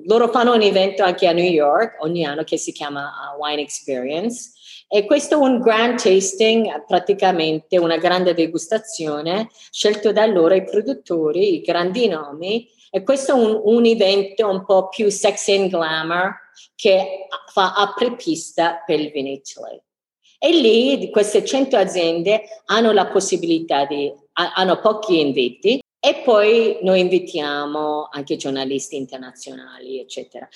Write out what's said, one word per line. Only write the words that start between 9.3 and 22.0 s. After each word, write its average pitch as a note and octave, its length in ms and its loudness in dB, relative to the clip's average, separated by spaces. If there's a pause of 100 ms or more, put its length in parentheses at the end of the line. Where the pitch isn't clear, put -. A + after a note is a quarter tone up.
scelto - 440 0
da G#3 120 4
loro F3+ 300 4
i F#3 80 2
produttori, F#3 920 -2
i D3 60 -4
grandi F#3 460 0
nomi. E3 600 -6 (220)
E F#3+ 140 -4
questo C#4 300 0
è - 20 4
un, A3 280 2
un A#3 220 4
evento G3+ 640 2
un F#3+ 160 -4
po' F#3+ 220 2
più G#3 220 -2
sexy G3 500 0
and F#3+ 100 0
glamour E3+ 680 -2 (380)
che - 540 2 (260)
fa F#3 220 0
apripista F#3+ 1080 -2
per D#3 160 -2
il D3 120 -6
Vinitaly. C#3 680 -12 (600)
E D#4 140 2
lì B3 440 4
di F#3 140 -8
queste G3+ 340 2
cento C4+ 320 0
aziende F#3 880 0